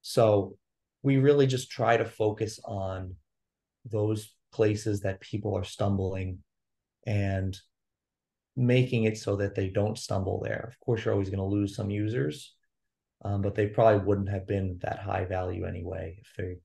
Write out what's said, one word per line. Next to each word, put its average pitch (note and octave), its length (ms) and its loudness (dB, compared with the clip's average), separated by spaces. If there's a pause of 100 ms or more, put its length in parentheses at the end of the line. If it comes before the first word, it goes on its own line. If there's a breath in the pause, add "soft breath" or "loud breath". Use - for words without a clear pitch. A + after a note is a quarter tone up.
So G#2 540 2 (460)
we C3+ 160 4
really C#3+ 280 6
just B2+ 240 -2
try A#2 260 2
to A2+ 80 2
focus G#2+ 600 -2
on F#2+ 500 -6 (680)
those G#2+ 500 -2 (180)
places G#2 480 2
that F#2+ 200 -4
people G#2 360 -4
are G2 80 -2
stumbling F#2+ 760 -2 (680)
and G2 520 -2 (1000)
making B2+ 480 4
it A2 120 4
so G2+ 200 -2
that G2 180 -2
they G2 140 0
don't G2+ 300 -2
stumble G2 440 -4
there. - 260 -6
Of - 120 -20
course, A2+ 240 -2
you're A2 100 0
always G2 160 0
gonna G2 160 -2
lose G2+ 300 0
some G2+ 140 -4
users, A#2+ 640 -4 (680)
um, G2+ 180 0
but G2+ 120 0
they G#2 120 2
probably G#2+ 380 4
wouldn't G2 260 0
have F#2+ 160 -4
been F#2+ 360 -2
that - 160 -6
high G2 260 -4
value F#2 420 -4
anyway F#2 540 -8
if - 160 -20
they F2+ 280 -8